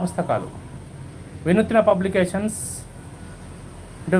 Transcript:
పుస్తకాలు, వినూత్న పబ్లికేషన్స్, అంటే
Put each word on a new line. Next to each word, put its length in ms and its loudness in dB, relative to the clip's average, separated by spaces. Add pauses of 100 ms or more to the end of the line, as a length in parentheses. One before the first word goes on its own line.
పుస్తకాలు, 440 0 (960)
వినూత్న 340 6 (100)
పబ్లికేషన్స్, 720 2 (1400)
అంటే 160 6